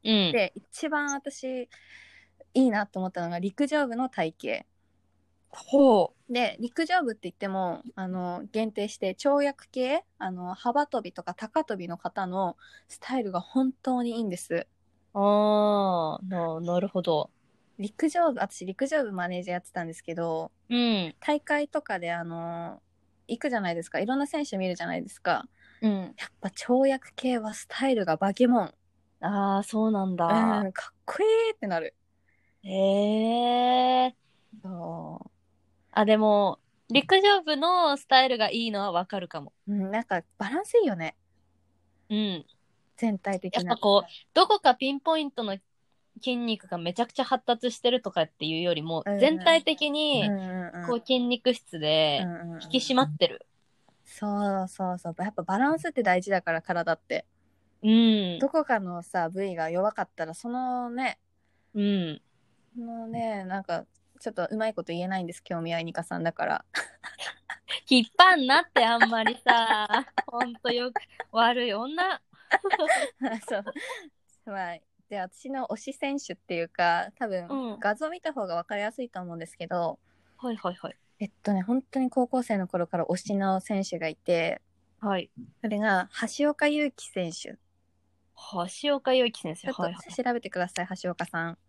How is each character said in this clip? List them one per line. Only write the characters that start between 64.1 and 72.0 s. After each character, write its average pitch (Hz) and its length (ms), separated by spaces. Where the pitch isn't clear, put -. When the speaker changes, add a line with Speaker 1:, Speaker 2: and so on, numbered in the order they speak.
Speaker 2:
ち - 100
ょ - 20
っ - 20
と 175 160
う 214 80
ま 220 100
い 214 60
こ 165 100
と 170 100
言 175 80
え 185 60
な 190 120
い 180 40
ん 170 40
で 175 60
す、 - 100
興 170 180
味 165 140
あ 165 40
い 165 60
に 165 80
か 170 100
さ - 140
ん 170 60
だ 165 80
か - 160
ら。 - 260
Speaker 1:
<laughs> - 1120
引 247 180
っ - 20
張 370 200
ん 262 100
な 285 140
っ 349 100
て、 247 120
あ 233 140
ん 240 120
ま 226 140
り 240 220
さ。 226 600
<laughs> - 80
ほ 240 140
ん 240 160
と 240 160
よ 247 200
く、 - 100
悪 240 360
い 208 60
女。 311 460